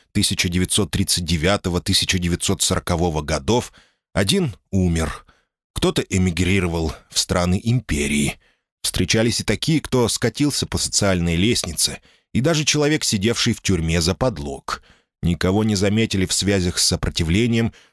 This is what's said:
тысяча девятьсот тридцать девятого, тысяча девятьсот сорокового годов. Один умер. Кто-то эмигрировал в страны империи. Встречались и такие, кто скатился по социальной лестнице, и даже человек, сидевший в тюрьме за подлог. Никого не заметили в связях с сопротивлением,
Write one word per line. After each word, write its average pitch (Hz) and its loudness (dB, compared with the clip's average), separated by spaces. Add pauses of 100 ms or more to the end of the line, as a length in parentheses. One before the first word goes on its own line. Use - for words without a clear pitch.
(140)
тысяча 101 0
девятьсот 90 0
тридцать 90 -2
девятого, 87 0
тысяча - -2
девятьсот 87 -2
сорокового 87 0
годов. 76 -2 (400)
Один 131 0 (160)
умер. 85 0 (480)
Кто-то 170 0
эмигрировал 87 0 (160)
в - -4
страны 90 0
империи. 73 -2 (420)
Встречались 110 0
и - -10
такие, 143 0
кто 123 2
скатился - -2
по - -6
социальной 87 0
лестнице, 90 0 (340)
и 98 2
даже 151 2
человек, 151 2
сидевший 113 0
в 110 -4
тюрьме 82 0
за 85 0
подлог. 78 -6 (380)
Никого 92 2
не 107 2
заметили 101 2
в - -6
связях 92 0
с - 0
сопротивлением, 101 0 (200)